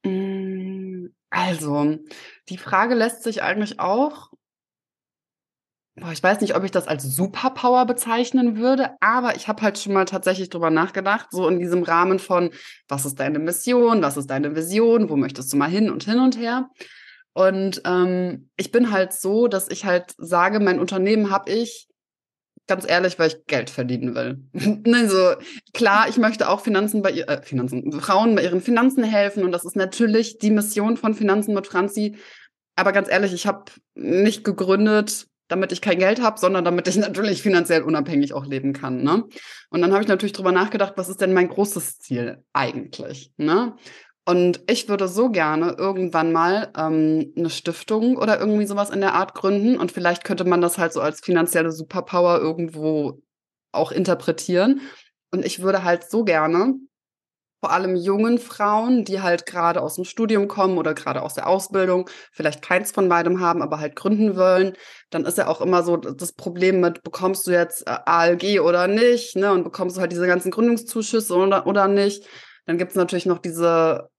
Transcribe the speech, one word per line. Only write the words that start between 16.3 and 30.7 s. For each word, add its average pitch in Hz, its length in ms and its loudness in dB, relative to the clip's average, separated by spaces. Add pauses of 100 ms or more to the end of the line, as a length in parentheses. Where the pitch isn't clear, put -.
her. 240 320 -4 (640)
Und, 190 520 0
ähm, 180 720 0
ich - 160 -8
bin 240 200 2
halt 185 200 0
so, 220 360 0
dass 190 200 -2
ich 190 160 -8
halt 180 340 0
sage, 180 420 2
mein 185 200 2
Unternehmen 196 500 0
hab 196 180 -2
ich, 226 400 -4 (800)
ganz 185 220 -2
ehrlich, 180 300 0
weil 160 100 4
ich 160 180 -6
Geld 123 240 -2
verdienen 123 440 -4
will. 123 280 -6 (100)
<laughs> 208 340 -2
Ne, 233 220 4
so, 185 260 4 (380)
klar, 214 360 4
ich 226 100 -2
möchte 220 300 2
auch 208 120 2
Finanzen 208 420 0
bei 190 80 2
ihr, 165 180 -6
äh, 147 140 -4
Finanzen, 123 580 -4
Frauen 208 340 4
bei 180 100 4
ihren 180 160 0
Finanzen 240 440 2
helfen 202 400 2
und 180 80 0
das 175 120 -4
ist - 120 -8
natürlich 220 640 0
die 214 120 2
Mission 214 460 0